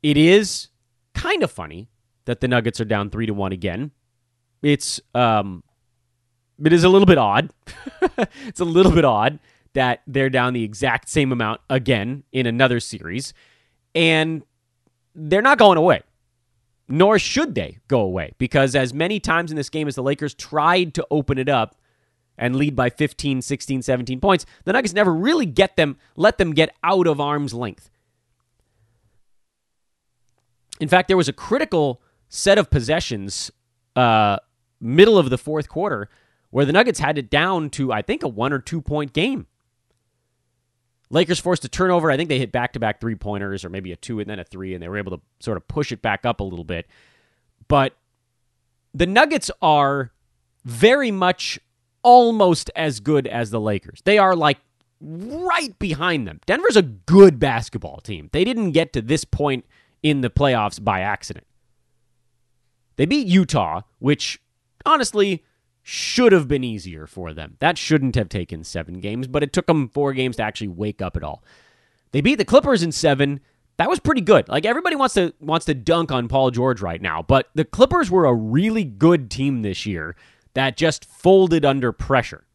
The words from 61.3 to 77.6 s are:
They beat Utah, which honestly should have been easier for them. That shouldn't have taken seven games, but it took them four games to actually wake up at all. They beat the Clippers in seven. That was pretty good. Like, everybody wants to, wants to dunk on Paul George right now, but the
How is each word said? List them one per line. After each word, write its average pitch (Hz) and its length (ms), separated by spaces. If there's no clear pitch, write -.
They 139 100
beat 262 220
Utah, 120 540
which - 420
honestly 208 580
should - 480
have 160 160
been 131 160
easier 87 440
for 85 260
them. 78 260
That 160 180
shouldn't 135 380
have 107 140
taken 87 340
seven 85 360
games, 110 280
but 139 140
it 143 100
took 180 140
them 147 240
four 143 240
games 131 220
to 113 80
actually 107 240
wake 98 340
up 92 160
at 78 60
all. 73 200
They 143 100
beat 240 140
the 202 100
Clippers 208 380
in 165 80
seven. 143 480
That 180 120
was 359 100
pretty 302 220
good. 170 260
Like, 151 180
everybody 320 300
wants 269 200
to, 180 240
wants 156 260
to 151 80
dunk 165 380
on 123 160
Paul 131 240
George 120 300
right 87 200
now, 82 220
but 131 320
the 151 100